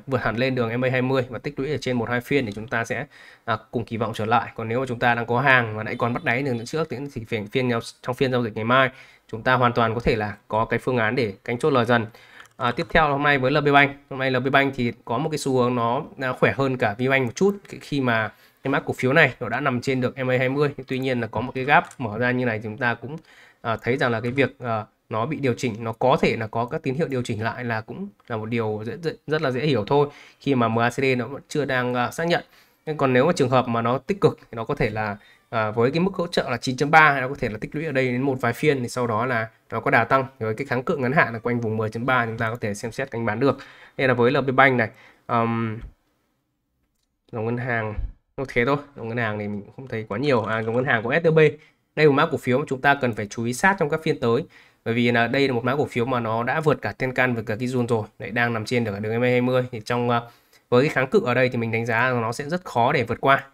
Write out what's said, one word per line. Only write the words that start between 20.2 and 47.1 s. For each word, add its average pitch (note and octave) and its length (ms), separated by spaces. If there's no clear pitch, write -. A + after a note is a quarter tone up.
A B2+ 80
hai C3 100
mươi. C#3+ 220
Tuy C3 120
nhiên C3 220
là A2+ 60
có A2 140
một B2+ 140
cái B2+ 100
gap D3+ 200
mở A2 200
ra B2 120
như B2+ 140
này A2+ 140
thì A2 60
chúng G#2+ 140
ta A#2+ 160
cũng, C#3 220
à, A2+ 200
thấy B2 140
rằng C3+ 140
là A2+ 100
cái A#2+ 100
việc, C3 280
à, A2+ 260
nó A#2 180
bị D#3 100
điều C3 200
chỉnh, A2+ 220
nó A#2 140
có B2+ 280
thể B2+ 160
là A2+ 100
có A#2 200
các D#3+ 160
tín C3 120
hiệu D3+ 140
điều C3 140
chỉnh A2 200
lại A2+ 220
là A2+ 160
cũng F3 280
là A#2 80
một G#2+ 100
điều A2 380
dễ, A2+ 180
dễ, D#3 100
rất D#3 160
là C3+ 80
dễ B2+ 160
hiểu A#2 200
thôi, C#3+ 220
khi C#3 140
mà A#2 140
M A2+ 100
A A#2+ 120
C - 40
D C3+ 100
nó A#2+ 80
vẫn C3+ 220
chưa C#3+ 160
đang, B2 300
à, A#2+ 160
xác E3 140
nhận. E3+ 200
Nhưng D3+ 100
còn C3+ 160
nếu B2+ 140
mà F3 60
trường C3 180
hợp B2 180
mà A#2 140
nó B2 160
tích - 220
cực - 200
thì - 160
nó A2+ 80
có D3 100
thể B2 160
là, G#2+ 260
à, A2 200
với A#2 200
cái E3 100
mức F#3+ 140
hỗ F3 120
trợ D3 240
là A#2+ 60
chín B2+ 200
chấm C#3+ 140
ba, D3+ 300
nó B2+ 80
có C#3+ 100
thể A#2+ 100
là G#2+ 120
tích D3 140
lũy D3+ 100
ở D3+ 80
đây C3 140
đến B2 160
một C3 180
vài - 120
phiên C#3+ 300
thì A#2 60
sau B2 180
đó A2+ 200
là A2+ 220
nó A2 100
có C#3+ 100
đà A#2+ 140
tăng. C3+ 200
Với A2 160
cái C#3+ 120
kháng B2 160
cự E3+ 140
ngắn B2+ 160
hạn C3+ 200
là A#2 60
quanh A#2+ 220
vùng A2 160
mười A2 140
chấm A#2 160
ba B2+ 200
chúng A2 120
ta A2+ 120
có G#2+ 100
thể G#2 140
xem A2+ 180
xét - 180
canh A2+ 140
bán A2 160
được. C3+ 180
Đây C3+ 120
là B2+ 60
với A#2+ 160
L C#3+ 100
B C3+ 140
Bank C3+ 240
này. A2+ 100
Ờm, A2+ 520